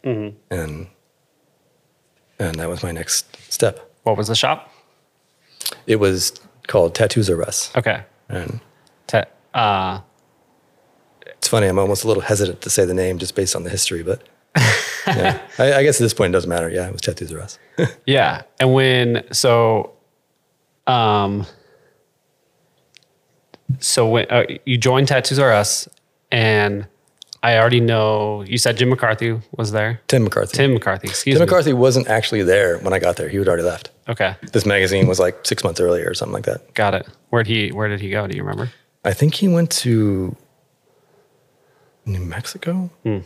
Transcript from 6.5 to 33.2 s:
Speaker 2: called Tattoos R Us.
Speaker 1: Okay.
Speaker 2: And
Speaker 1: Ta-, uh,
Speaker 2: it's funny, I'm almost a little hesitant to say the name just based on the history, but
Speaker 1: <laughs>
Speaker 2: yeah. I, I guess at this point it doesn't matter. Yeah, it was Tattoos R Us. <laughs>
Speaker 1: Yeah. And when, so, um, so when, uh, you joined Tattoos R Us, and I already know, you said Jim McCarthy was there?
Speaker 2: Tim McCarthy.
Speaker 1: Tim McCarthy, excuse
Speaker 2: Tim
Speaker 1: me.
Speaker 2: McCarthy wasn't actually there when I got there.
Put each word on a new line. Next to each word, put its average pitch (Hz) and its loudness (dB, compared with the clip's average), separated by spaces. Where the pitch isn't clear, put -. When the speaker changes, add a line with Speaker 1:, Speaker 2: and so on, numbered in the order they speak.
Speaker 2:
called 85 2
Tattoos 107 2
R 85 0
Us. - -6
Speaker 1:
Okay. 110 -2
Speaker 2:
And 98 -8
Speaker 1:
Ta-, - 0
uh, 98 0
Speaker 2:
it's - -14
funny, 107 2
I'm 92 0
almost 98 0
a - 0
little 98 0
hesitant 98 -2
to - -12
say 98 2
the 90 -2
name 92 -2
just 90 -8
based 95 -2
on 87 -6
the 87 -8
history, 85 -4
but 90 -4
Speaker 1:
<laughs> - -12
Speaker 2:
yeah. 95 0
I, 139 4
I 139 4
guess 147 4
at 117 4
this 110 0
point 98 0
it 95 2
doesn't 87 -2
matter. 85 -2
Yeah, 90 -4
it 95 -10
was 90 -12
Tattoos 80 -6
R 80 -12
Us. - -18
<laughs> - -4
Speaker 1:
Yeah. 95 2
And 131 4
when, 127 2
so, 117 2
um, 104 0
so - 0
when, 113 2
uh, 120 4
you 120 0
joined 131 4
Tattoos 131 0
R 135 6
Us, - 0
and 104 0
I 117 4
already 120 4
know, 107 0
you 107 -4
said 113 0
Jim 123 2
McCarthy 113 0
was 107 -4
there? 110 -2
Speaker 2:
Tim 127 4
McCarthy. 101 -2
Speaker 1:
Tim 135 4
McCarthy, 101 -2
excuse 135 -2
Speaker 2:
Tim 160 6
Speaker 1:
me. 175 6
Speaker 2:
McCarthy 165 2
wasn't 127 4
actually 107 0
there 90 4
when 92 -2
I 95 2
got 87 0
there. 78 -6